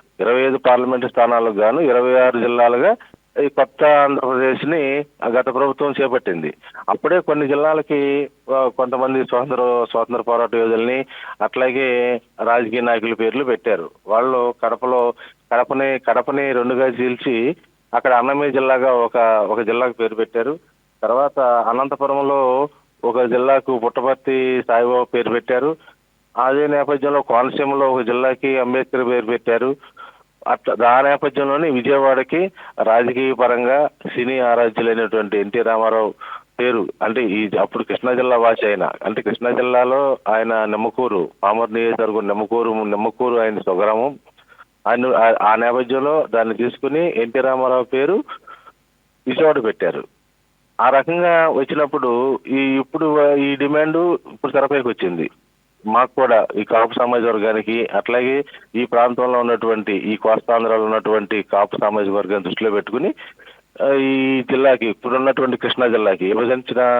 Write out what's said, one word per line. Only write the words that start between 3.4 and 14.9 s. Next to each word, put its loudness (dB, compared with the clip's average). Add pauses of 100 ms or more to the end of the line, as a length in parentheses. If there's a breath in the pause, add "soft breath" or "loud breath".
కొత్త 0
ఆంధ్రప్రదేశ్ని 2 (220)
గత 0
ప్రభుత్వం -2
చేపట్టింది. -2 (360 loud breath)
అప్పుడే 0
కొన్ని 0
జిల్లాలకి, 0 (240)
ఆ, 2
కొంతమంది 0
స్వాతంత్ర, 0
స్వాతంత్ర -2
పోరాట 0
యోధుల్ని, 0 (360 loud breath)
అట్లాగే -2 (220)
రాజకీయ 0
నాయకుల -2
పేర్లు -2
పెట్టారు. -2 (180)
వాళ్ళు 0 (100)
కడపలో, 0 (420 loud breath)